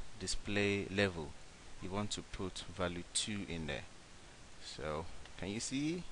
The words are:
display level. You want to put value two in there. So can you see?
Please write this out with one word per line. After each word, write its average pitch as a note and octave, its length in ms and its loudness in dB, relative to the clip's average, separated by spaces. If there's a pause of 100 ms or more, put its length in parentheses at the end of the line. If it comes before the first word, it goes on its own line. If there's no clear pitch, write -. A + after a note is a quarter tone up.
(200)
display G2+ 640 4 (100)
level. F2+ 340 6 (520)
You F#2+ 80 -2
want G2+ 220 2
to - 100 0
put - 420 -4 (140)
value F2 260 2 (100)
two G#2 260 2 (100)
in E2 160 0
there. C#2+ 200 0 (800)
So D2+ 420 -2 (340)
can F2+ 100 0
you G#2 100 0
see? D3+ 520 2